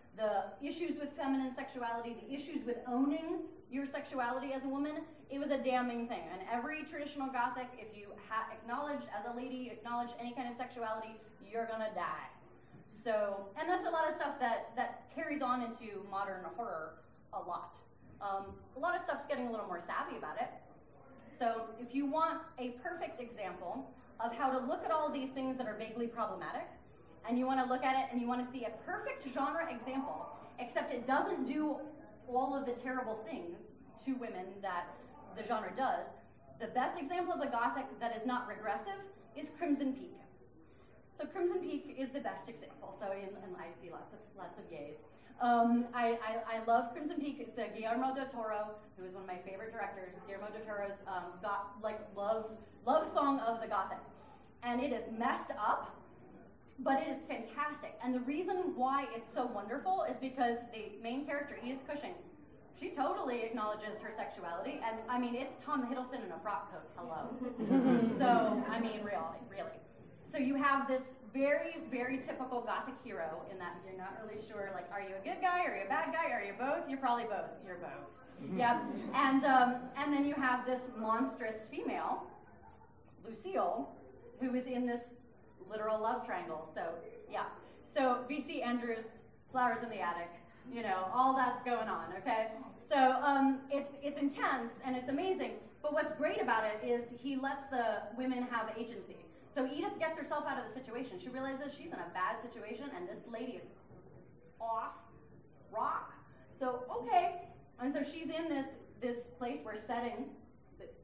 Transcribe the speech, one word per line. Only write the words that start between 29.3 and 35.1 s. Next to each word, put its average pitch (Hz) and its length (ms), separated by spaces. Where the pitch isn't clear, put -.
genre 302 400
example, 262 560
except 285 340
it 240 140
doesn't 294 380
do 302 320
all 262 280
of 262 100
the 240 60
terrible 247 440
things 349 280
to 269 80
women 214 320
that 180 260